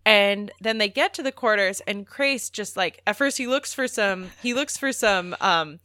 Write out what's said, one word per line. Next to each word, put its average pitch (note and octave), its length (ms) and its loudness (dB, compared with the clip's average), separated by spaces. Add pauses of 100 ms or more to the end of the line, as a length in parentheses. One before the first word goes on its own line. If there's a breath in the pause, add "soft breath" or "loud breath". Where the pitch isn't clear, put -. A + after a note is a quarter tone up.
And G3+ 560 4
then A3 200 -2
they G#3 100 2
get D#4 240 0
to D#4+ 100 -8
the C4 80 -2
quarters, G3+ 500 2
and G3+ 260 -6
Crais C#4 440 -2
just, - 240 -8
like, F#3 300 -2
at G#3 100 0
first C#4 220 0
he B3+ 80 -4
looks C4 260 -2
for B3+ 160 -2
some, F#3 440 -2 (100)
he B3 140 -2
looks C#4+ 200 -4
for C4+ 160 -2
some, F#3 480 0
um, E3 460 0